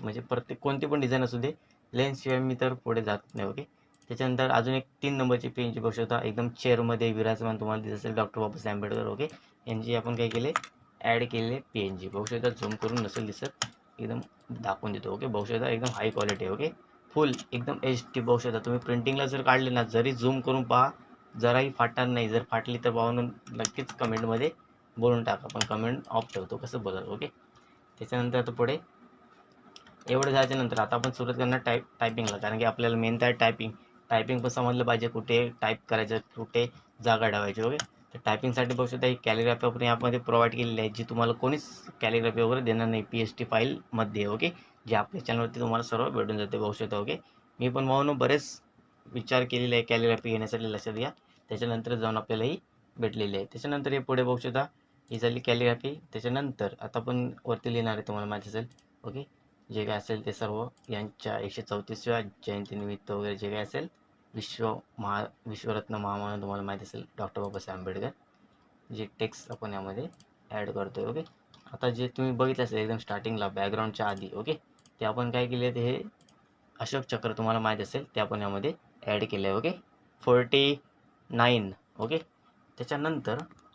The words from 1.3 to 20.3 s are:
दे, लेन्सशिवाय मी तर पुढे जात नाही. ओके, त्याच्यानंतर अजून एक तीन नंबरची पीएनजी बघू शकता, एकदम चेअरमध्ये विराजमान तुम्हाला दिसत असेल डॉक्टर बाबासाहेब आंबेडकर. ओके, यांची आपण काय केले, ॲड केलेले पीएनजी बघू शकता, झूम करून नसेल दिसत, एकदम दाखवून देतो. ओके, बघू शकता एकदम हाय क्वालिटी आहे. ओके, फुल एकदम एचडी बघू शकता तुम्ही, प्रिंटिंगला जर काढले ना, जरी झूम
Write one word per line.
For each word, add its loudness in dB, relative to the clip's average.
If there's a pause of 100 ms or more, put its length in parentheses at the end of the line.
दे, 0 (420)
लेन्सशिवाय 0
मी 0
तर 2
पुढे -2
जात -2
नाही. -2
ओके, -6 (460)
त्याच्यानंतर 2
अजून 4
एक -2 (160)
तीन 0
नंबरची 2
पीएनजी -4
बघू 0
शकता, 0
एकदम -2
चेअरमध्ये 2
विराजमान 0
तुम्हाला -2
दिसत -6
असेल -4
डॉक्टर 0
बाबासाहेब -2
आंबेडकर. -2
ओके, -4 (400)
यांची -2
आपण 0
काय 2
केले, -2 (500)
ॲड 2
केलेले -2 (140)
पीएनजी -2
बघू -4
शकता, 0
झूम -4
करून 0
नसेल -4
दिसत, -8 (340)
एकदम -4 (340)
दाखवून -4
देतो. -6
ओके, -4
बघू -2
शकता 0
एकदम 0
हाय 0
क्वालिटी -2
आहे. -2
ओके, -2 (420)
फुल 4 (200)
एकदम -4
एचडी 0
बघू 6
शकता 0
तुम्ही, 0
प्रिंटिंगला 0
जर -2
काढले 6
ना, 4
जरी 2
झूम 2